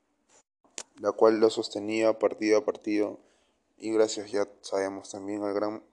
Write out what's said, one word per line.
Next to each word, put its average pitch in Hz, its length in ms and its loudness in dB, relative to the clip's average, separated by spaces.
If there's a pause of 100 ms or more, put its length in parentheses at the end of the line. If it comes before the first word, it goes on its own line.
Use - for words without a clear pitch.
(960)
la 104 160 -2
cual 110 280 4
lo 113 80 6
sostenía 110 720 -2
partido 107 400 2
a 104 60 0
partido, 104 540 -4 (600)
y 110 140 -6
gracias, 110 400 0
ya 101 160 -2 (140)
sabemos, 98 480 -4
también 101 320 -8
al 101 100 -4
gran, 104 300 -4 (100)